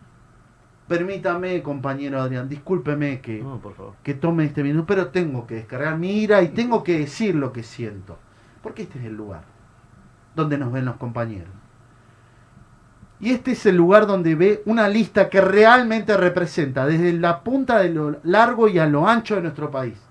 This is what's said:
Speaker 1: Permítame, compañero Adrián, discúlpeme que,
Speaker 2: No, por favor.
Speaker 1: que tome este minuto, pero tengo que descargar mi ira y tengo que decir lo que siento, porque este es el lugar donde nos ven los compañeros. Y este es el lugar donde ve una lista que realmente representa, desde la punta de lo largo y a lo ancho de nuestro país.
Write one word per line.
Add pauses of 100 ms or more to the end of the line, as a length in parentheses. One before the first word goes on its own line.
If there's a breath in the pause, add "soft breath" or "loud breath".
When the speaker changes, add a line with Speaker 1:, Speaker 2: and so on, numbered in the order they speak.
(880)
Speaker 1:
Permítame,
compañero
Adrián,
discúlpeme
que,
Speaker 2:
No,
por
favor. (100)
Speaker 1:
que
tome
este
minuto,
pero
tengo
que
descargar
mi
ira
y
tengo
que
decir
lo
que
siento, (460 soft breath)
porque
este
es
el
lugar (920)
donde
nos
ven
los
compañeros. (1700 soft breath)
Y
este
es
el
lugar
donde
ve
una
lista
que
realmente
representa,
desde
la
punta
de
lo
largo
y
a
lo
ancho
de
nuestro
país. (100)